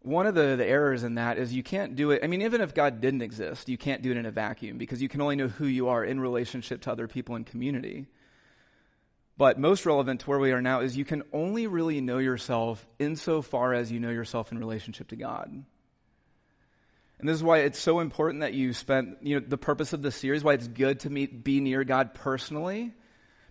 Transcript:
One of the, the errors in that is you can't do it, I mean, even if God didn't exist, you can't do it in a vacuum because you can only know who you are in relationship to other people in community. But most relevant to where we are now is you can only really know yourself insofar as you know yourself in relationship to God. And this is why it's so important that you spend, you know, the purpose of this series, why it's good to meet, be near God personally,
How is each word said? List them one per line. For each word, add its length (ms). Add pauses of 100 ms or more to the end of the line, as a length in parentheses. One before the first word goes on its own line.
One 260
of 80
the, 200
the 100
errors 380
in 120
that 220
is 160
you 100
can't 320
do 160
it, 120
I 40
mean, 140
even 200
if 120
God 280
didn't 200
exist, 460
you 100
can't 240
do 100
it 60
in 80
a 60
vacuum 460
because 240
you 80
can 120
only 140
know 120
who 180
you 240
are 160
in 140
relationship 600
to 100
other 160
people 280
in 80
community. 640 (1300)
But 220
most 260
relevant 360
to 80
where 100
we 120
are 100
now 200
is 160
you 80
can 260
only 360
really 340
know 180
yourself 640 (140)
insofar 720
as 180
you 80
know 100
yourself 420
in 80
relationship 500
to 60
God. 480 (1600)
And 80
this 80
is 80
why 160
it's 200
so 200
important 420
that 120
you 200
spend, 480
you 180
know, 60
the 120
purpose 360
of 80
this 140
series, 280
why 100
it's 140
good 340
to 80
meet, 340
be 160
near 240
God 300
personally, 800 (580)